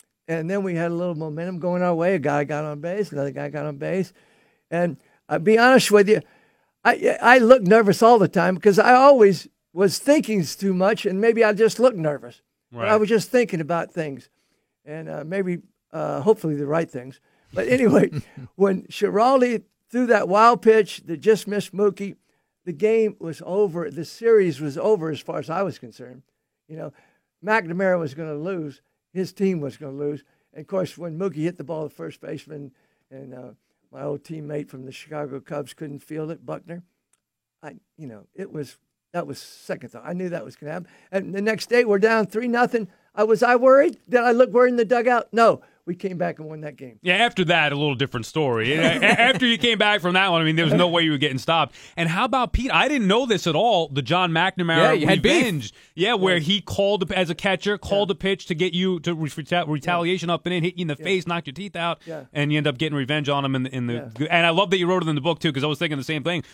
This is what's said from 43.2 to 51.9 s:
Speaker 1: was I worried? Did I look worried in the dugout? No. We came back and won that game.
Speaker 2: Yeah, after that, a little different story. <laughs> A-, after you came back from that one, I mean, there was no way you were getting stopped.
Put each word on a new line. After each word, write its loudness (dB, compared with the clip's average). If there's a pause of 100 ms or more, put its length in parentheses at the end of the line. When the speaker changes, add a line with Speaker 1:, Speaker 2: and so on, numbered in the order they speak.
Speaker 1:
was 2
I 4
worried? 6 (120)
Did 4
I 4
look 4
worried 4
in -2
the 2
dugout? 0
No. 4 (240)
We -6
came -8
back -4
and -14
won -14
that -12
game. -18
Speaker 2:
Yeah, 2
after 0
that, 2
a -2
little 0
different -4
story. -2
<laughs> -
A-, 0
after 2
you 2
came 0
back 2
from 0
that 2
one, 2
I 2
mean, 0
there 2
was 2
no 4
way 2
you 2
were 0
getting -2
stopped. -2 (200)